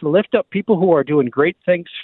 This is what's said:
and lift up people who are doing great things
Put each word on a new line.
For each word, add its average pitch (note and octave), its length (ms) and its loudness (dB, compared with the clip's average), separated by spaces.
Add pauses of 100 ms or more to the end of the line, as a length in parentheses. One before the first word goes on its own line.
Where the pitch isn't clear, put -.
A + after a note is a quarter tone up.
and D3+ 100 -4
lift F#3+ 240 0
up G#3+ 160 -2
people G3+ 300 -2
who F#3 120 2
are C#3+ 120 2
doing C#3 240 0
great D3+ 360 -2
things F3 220 -2 (180)